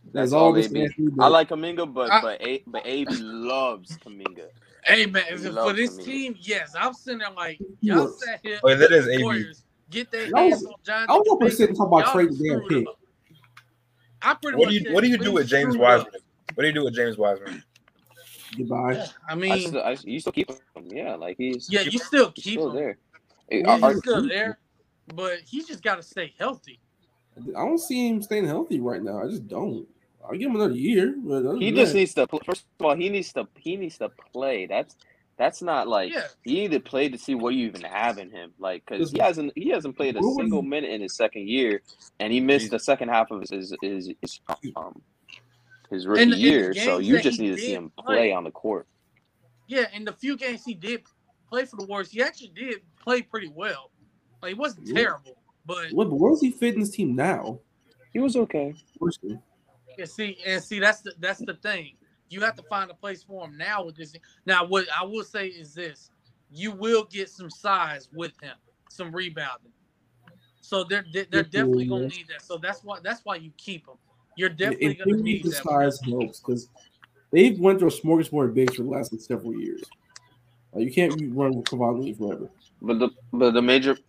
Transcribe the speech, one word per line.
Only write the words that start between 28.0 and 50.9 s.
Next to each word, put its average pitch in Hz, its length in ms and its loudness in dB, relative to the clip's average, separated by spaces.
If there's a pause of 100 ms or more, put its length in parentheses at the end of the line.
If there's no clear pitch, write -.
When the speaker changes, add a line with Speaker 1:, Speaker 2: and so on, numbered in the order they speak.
Speaker 2:
him 214 120 -2
staying 208 260 -2
healthy 175 320 -2
right 120 220 -4
now. 104 220 -6
I - 40 -6
just 196 200 -8
don't. 117 400 -6 (380)
I'll 131 120 -8
give 262 120 -4
him 226 80 -2
another 190 180 2
year, 202 420 2
but 139 280 -2
other 180 120 -2
Speaker 1:
He 202 100 0
Speaker 2:
than 226 80 0
Speaker 1:
just 220 180 6
Speaker 2:
that 196 60 2
Speaker 1:
needs 185 160 2
to 135 120 4
pl-, 151 180 -6
first - 200 -6 (140)
of 170 60 -2
all, 147 100 4
he 185 120 -2
needs 202 260 -4
to, 113 140 -6 (100)
he 180 200 -8
needs 175 220 -10
to 107 100 -6 (240)
play. 123 320 -4
That's, 110 300 -6 (420)
that's 151 240 0
not 143 260 0
like, 101 240 0
Speaker 3:
Yeah. 277 160 -6 (160)
Speaker 1:
he 127 120 -2
need 196 160 -2
to 131 100 0
play 135 260 -2
to 123 100 -6
see 135 180 -4
what 120 180 -2
you 123 140 0
even 92 160 -10
have 104 340 -4
in 95 120 -14
him. 87 300 -16
Like, 92 260 -6
'cause 151 120 -8
he 170 60 0
Speaker 2:
Listen. 143 180 -4
Speaker 1:
hasn't, 160 340 0
he 202 140 -4
hasn't 147 260 -4
played 127 220 -4
a - 20 -4
Speaker 2:
What 214 80 2
was 135 80 0
Speaker 1:
single 117 260 -2
Speaker 2:
he 139 60 -6
Speaker 1:
minute 147 240 -4
in 107 100 -8
his 95 140 -10
second 104 320 -2
year, 117 340 -2 (380)
and 107 140 -2
he 127 80 2
missed 135 240 2
Speaker 4:
Jesus. 107 160 -4
Speaker 1:
the - 100 -14
second 127 180 0
half 113 220 2
of 104 100 -10
his, - 100 -14
his, 95 300 -8
his, 95 300 -6 (100)
his, - 200 -14 (340)
um, 82 260 -14 (880)
his 92 160 -6
Speaker 3:
And 190 60 0
Speaker 1:
rookie 214 80 6
Speaker 3:
the, 233 40 8
and 240 100 6
the 185 40 2
Speaker 1:
year. 196 360 4
So 92 240 0
Speaker 3:
games 98 100 0
Speaker 1:
you 127 80 6
Speaker 3:
that - 80 2
Speaker 1:
just 123 160 2
Speaker 3:
he 107 80 -2
Speaker 1:
need - 80 0
to 202 60 -6
see 233 60 -4
Speaker 3:
did 98 100 -4
Speaker 1:
him 82 200 -14
Speaker 3:
play. - 180 -2
Speaker 1:
play 113 180 4
on 90 100 -4
the 80 80 -8
court. 101 340 -6 (840)
Speaker 3:
Yeah, 247 260 -2
and 214 120 -12
the 208 80 -8
few 269 220 -6
games 247 300 -8
he 240 80 -8
did 208 300 -10 (440)